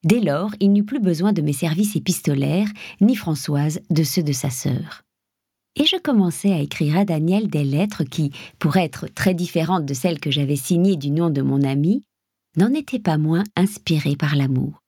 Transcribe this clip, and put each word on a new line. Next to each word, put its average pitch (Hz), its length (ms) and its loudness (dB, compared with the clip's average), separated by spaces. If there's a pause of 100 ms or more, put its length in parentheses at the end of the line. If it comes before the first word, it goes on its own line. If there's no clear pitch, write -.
Dès 180 180 0
lors, 175 380 -2
il 202 140 2
n'eut 208 120 2
plus 262 140 -6
besoin 185 340 0
de 165 100 -2
mes 147 100 -2
services 170 420 -2
épistolaires, 151 720 -2 (320)
ni 233 140 4
Françoise 156 760 -2
de 160 140 2
ceux 160 220 0
de 147 80 0
sa 135 180 -2
sœur. - 520 -6 (760)
Et 285 80 0
je 359 120 0
commençai 202 560 2
à 170 60 2
écrire 147 380 0
à 202 80 4
Daniel 175 440 0
des 147 140 0
lettres 160 400 0
qui, 143 300 -2 (260)
pour 156 180 2
être 165 300 -2
très - 260 0
différentes 170 540 0
de 143 80 -2
celles 156 260 -2
que 147 120 -2
j'avais 143 240 0
signées 175 400 2
du 143 140 -4
nom 165 200 2
de 139 120 0
mon 135 200 2
ami, 147 400 2 (540)
n'en 220 180 4
étaient 285 240 -4
pas 156 200 0
moins 160 260 2 (100)
inspirées 160 600 0
par 147 180 -2
l'amour. 135 540 0